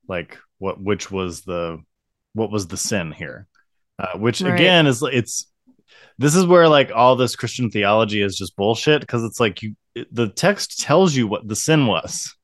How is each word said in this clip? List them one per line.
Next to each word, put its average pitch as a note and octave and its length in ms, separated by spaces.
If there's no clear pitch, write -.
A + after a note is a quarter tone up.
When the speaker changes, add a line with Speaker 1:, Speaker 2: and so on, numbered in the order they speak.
Speaker 1:
Like, F2 320
what, F#2+ 240
which G2 300
was F#2 320
the, E2+ 340
what G#2+ 180
was G#2 160
the - 100
sin F2 340
here? D2+ 360
Uh, F#2 180
which A#2 240
Speaker 2:
Right. F3+ 140
Speaker 1:
again F3 320
is, B2+ 160
it's, B2+ 440
this D3 180
is F#3 120
where, E3+ 200
like, C#3+ 260
all B2 220
this A#2+ 200
Christian A#2+ 340
theology G#2+ 520
is F#2+ 140
just F#2 200
bullshit, A#2 520
'cause A#2 160
it's A2 160
like, G#2+ 220
you, G#2+ 140
it, A#2+ 200
the A#2 160
text - 520
tells E3 340
you A#2+ 120
what G#2 200
the G#2 80
sin D3+ 320
was. - 560